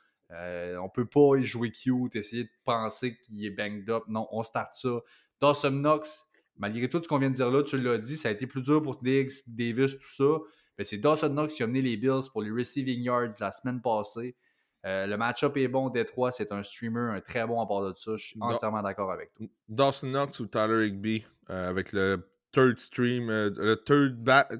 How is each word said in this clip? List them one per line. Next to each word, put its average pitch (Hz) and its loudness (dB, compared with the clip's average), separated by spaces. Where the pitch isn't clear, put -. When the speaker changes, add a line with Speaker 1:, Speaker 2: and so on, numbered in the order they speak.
Speaker 1:
Euh, 87 -8
on 92 -8
peut 123 0
pas 143 8
y 131 2
jouer 117 -4
cute, 123 -2
essayer 117 -6
de - -14
penser 117 -2
qu'il 104 -12
est 104 -6
banged 104 -6
up. 113 -2
Non, 110 -4
on 110 -2
start 110 -6
ça. 120 -2
Dawson 143 4
Knox, 151 0
malgré 117 -2
tout - -2
ce - -12
qu'on 147 2
vient 135 4
de 131 0
dire 123 2
là, 139 4
tu 143 -2
l'as 123 2
dit, 120 -6
ça 135 -2
a - 2
été 107 -4
plus 135 -6
dur 147 4
pour 135 -4
Diggs, 135 2
Davis, 120 0
tout - -20
ça. 147 2
Mais 101 -6
c'est 107 -6
Dawson 151 2
Knox 151 -2
qui 127 -4
a 113 2
mené 127 0
les 120 0
Bills 131 0
pour 107 -4
les 107 -6
receiving 123 -4
yards 123 0
la - -2
semaine 127 -6
passée. 117 -2
Euh, 95 -2
le 104 -2
match-up 123 0
est 131 2
bon, 131 0
Détroit, 123 0
c'est 110 -6
un 101 -4
streamer, 117 -4
un 95 -6
très 113 -4
bon 117 -2
à 107 -4
part 98 0
de 95 -4
ça. 110 -8
Je 104 -10
suis - -16
Speaker 2:
Da-, 117 -4
Speaker 1:
entièrement 110 -2
d'accord 98 -4
avec 82 -10
toi. 110 -14
Speaker 2:
Dawson 135 2
Knox 139 -4
ou 113 -6
Tyler 110 2
Higbee, 107 -2
euh, 92 -4
avec 92 -2
le 95 0
third 127 6
stream, 123 -2
euh, 107 2
le 107 4
third 143 4
ba-, 131 6